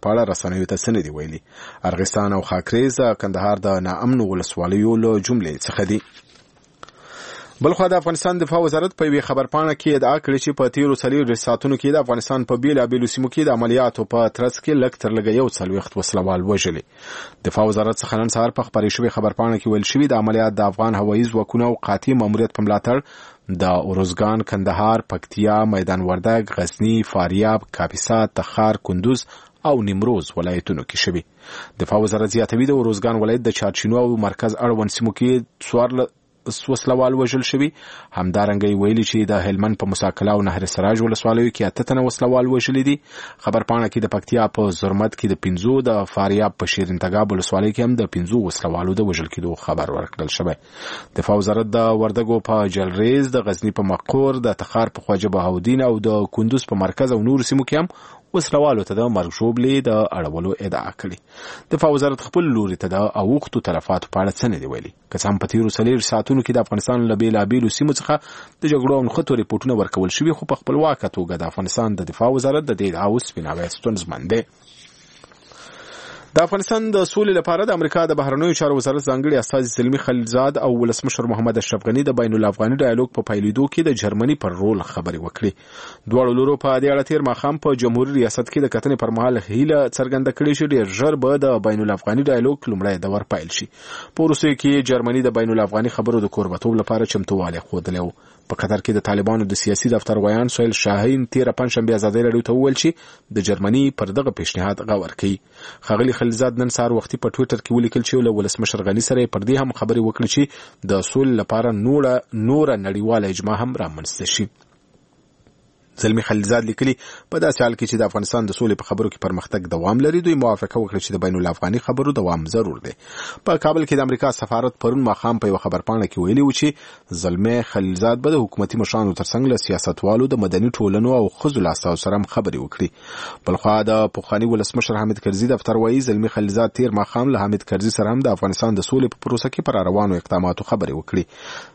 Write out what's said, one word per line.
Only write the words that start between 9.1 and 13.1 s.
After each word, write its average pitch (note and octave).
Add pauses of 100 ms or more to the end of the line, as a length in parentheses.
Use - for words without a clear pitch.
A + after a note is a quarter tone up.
خبرپاڼه D3
کې D#3
ادعا C3+
کړې C#3
چې D3+
په B2+
تیرو C#3+
څلوېښت B2+
ساعتونو C3
کې C#3
د D3+
افغانستان B2
په A#2+
بېلابېلو B2